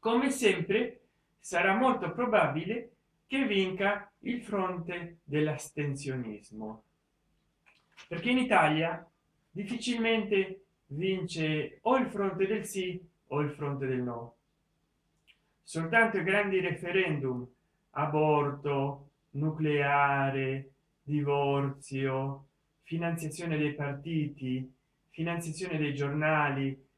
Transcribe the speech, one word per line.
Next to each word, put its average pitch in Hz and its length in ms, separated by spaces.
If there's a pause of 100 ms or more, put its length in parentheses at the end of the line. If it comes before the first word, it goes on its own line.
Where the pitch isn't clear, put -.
come 254 300
sempre 202 680 (380)
sarà 185 360
molto 214 380
probabile 190 760 (360)
che 269 200
vinca 196 640 (100)
il 240 220
fronte 180 800
dell'astensionismo, 131 1600 (1300)
perché 170 220
in 254 80
Italia 165 680 (420)
difficilmente 214 1120 (220)
vince 160 960
o 247 140
il 240 120
fronte 190 380
del 214 200
sì 185 340 (280)
o 143 120
il 147 120
fronte 139 340
del 127 160
no. 117 340 (1300)
Soltanto 196 560
i 165 60
grandi 190 360
referendum, 156 880 (440)
aborto, 143 1160 (200)
nucleare, 143 1400 (300)
divorzio, 139 1500 (340)
finanziazione 165 760
dei 147 160
partiti, 139 960 (380)
finanziazione 165 680
dei 143 160
giornali 143 920 (120)